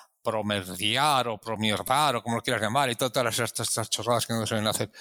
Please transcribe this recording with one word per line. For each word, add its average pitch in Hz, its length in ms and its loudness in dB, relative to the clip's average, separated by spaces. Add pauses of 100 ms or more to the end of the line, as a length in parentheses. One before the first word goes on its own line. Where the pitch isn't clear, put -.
(220)
promediar 107 1040 0
o 113 120 -6
promierdar 110 800 0
o 110 60 -2
como 117 140 -2
lo 113 60 -2
quieras 117 200 0
llamar, 123 280 2
y 117 40 -2
to-, 127 160 -2
todas 120 300 0
estas, 113 280 -4
estas 113 220 -2
chorradas 117 340 0
que 120 100 -2
no 110 120 0
se 117 80 -2
deben 107 140 0
hacer. 104 320 -2